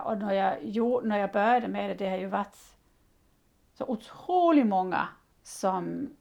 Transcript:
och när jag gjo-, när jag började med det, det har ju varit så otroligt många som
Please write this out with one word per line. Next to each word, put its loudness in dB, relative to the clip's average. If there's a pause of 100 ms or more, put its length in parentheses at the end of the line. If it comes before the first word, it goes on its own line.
och -2
när -4
jag 0
gjo-, 0
när 0
jag -2
började 2
med -4
det, -6
det -6
har -2
ju -6
varit -6 (1200)
så -8
otroligt 2
många 0 (340)
som -2 (100)